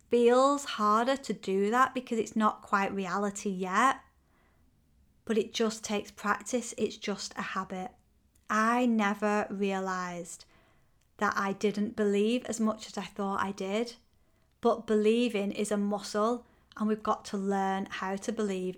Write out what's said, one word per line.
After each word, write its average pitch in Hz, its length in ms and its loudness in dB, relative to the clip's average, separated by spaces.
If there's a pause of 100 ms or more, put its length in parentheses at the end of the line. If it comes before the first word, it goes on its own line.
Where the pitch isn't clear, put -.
(100)
feels 254 560 6
harder 220 500 4
to 262 160 -6
do 196 380 0
that 254 240 4
because 254 240 -2
it's 220 180 -2
not 214 240 2
quite 196 340 0
reality 196 540 -2
yet, 190 520 2 (1200)
but 220 140 0
it - 160 -2
just 220 280 -2
takes 208 280 -6
practice. - 680 -4
It's - 220 -2
just - 400 -8
a 196 40 -6
habit. 190 500 -8 (580)
I 233 340 2
never 208 640 2
realised 190 960 -4 (720)
that 202 220 0
I 196 160 -2
didn't 208 420 -2
believe 214 480 2
as 220 160 -6
much 220 260 -2
as - 120 -10
I 190 60 -6
thought 196 380 -4
I 196 100 -2
did, 202 420 -4 (680)
but 233 260 2
believing 214 680 2
is 208 200 -2
a 208 60 0
muscle, 208 680 -2 (320)
and 214 100 -2
we've 214 160 0
got - 220 -2
to 208 140 -6
learn 196 500 -2
how 196 280 -6
to 196 140 -6
believe 190 480 -4